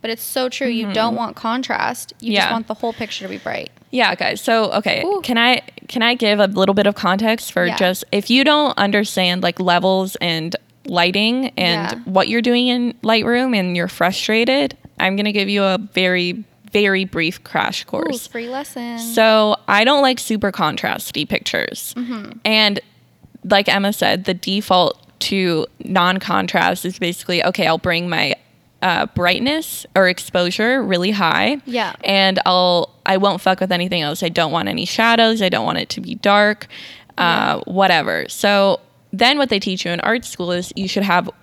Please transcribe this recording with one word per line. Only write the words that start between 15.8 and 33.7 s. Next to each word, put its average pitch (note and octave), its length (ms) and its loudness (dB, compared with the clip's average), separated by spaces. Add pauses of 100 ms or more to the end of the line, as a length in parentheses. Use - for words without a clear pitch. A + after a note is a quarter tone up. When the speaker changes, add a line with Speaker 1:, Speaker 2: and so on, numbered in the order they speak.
Speaker 2:
very G3 320 2
brief E3+ 400 -4
crash - 380 -2
Speaker 1:
Ooh, - 40 -16
Speaker 2:
course. D4 400 -6
Speaker 1:
free A#3 220 -10
lesson. A#3+ 500 -8
Speaker 2:
So, A3 580 4 (120)
I G3+ 160 4
don't C#4 180 4
like C4 160 2
super G3+ 320 -2
contrasty - 800 -4
pictures. - 680 -6
Speaker 1:
Mm-hmm. A#3+ 340 -10 (140)
Speaker 2:
And G#3+ 360 2 (680)
like G3+ 200 4
Emma G3+ 240 2
said, - 320 0
the F#3 100 -2
default F#3+ 640 0 (240)
to F3+ 460 0 (180)
non-contrast F#3 1000 0
is F3+ 140 -6
basically, F3 460 -4
okay, F3+ 220 0
I'll D#3+ 120 2
bring F3 300 -2
my, D#3 260 -2 (480)
uh, - 320 0
brightness B3 800 -2
or F#3+ 140 6
exposure F#3+ 760 0
really F#3+ 300 0
high. G3+ 540 2
Speaker 1:
Yeah. A#3 260 -4 (120)
Speaker 2:
And F#3+ 400 2
I'll, F3+ 460 2 (160)
I F#3+ 100 2
won't F#3+ 240 2
fuck F#3+ 200 2
with F#3+ 100 -2